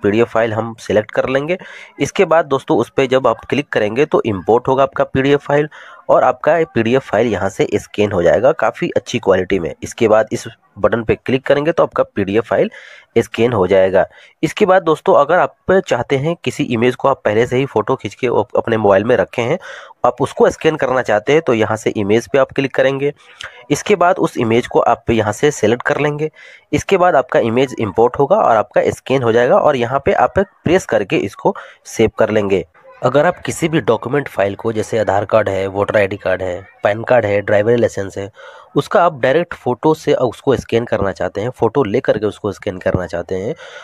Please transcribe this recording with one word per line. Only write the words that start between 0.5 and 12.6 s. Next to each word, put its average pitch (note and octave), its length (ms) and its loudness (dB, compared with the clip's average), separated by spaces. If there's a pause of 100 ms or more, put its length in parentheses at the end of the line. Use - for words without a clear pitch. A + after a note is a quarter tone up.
हम A2 280 -6
सिलेक्ट G#2 300 -2
कर C3+ 180 -2
लेंगे। C#3+ 300 -2 (420)
इसके D3+ 240 0
बाद E3 220 2
दोस्तों C#3 320 -2
उस A2+ 180 -2
पे C3+ 100 2
जब C3 200 2
आप A2+ 240 0
क्लिक C#3 180 -2
करेंगे A2 380 0
तो - 200 0
इंपोर्ट G#2+ 420 0
होगा C3+ 140 2
आपका C3+ 220 0
पीडीएफ़ C3+ 360 0
फाइल D3+ 280 -2 (400)
और D3+ 160 4
आपका B2+ 340 0
ये D#3+ 60 0 (100)
पीडीएफ़ A#2 300 0
फाइल A2 220 0
यहाँ G2 240 -2
से - 240 -2
स्कैन G#2 380 -2
हो F2+ 100 0
जाएगा F2+ 320 4
काफ़ी A#2 420 -2
अच्छी - 220 -4
क्वालिटी F#2+ 400 0
में। D#2 240 -6
इसके - 260 0
बाद G#2+ 240 4
इस A#2 140 -8 (320)
बटन G#2 260 0
पे A2 120 0
क्लिक C3 300 -4
करेंगे D3 260 2
तो D#3+ 100 0
आपका D3+ 240 0
पीडीएफ़ G2+ 380 -2
फाइल D3+ 260 0 (480)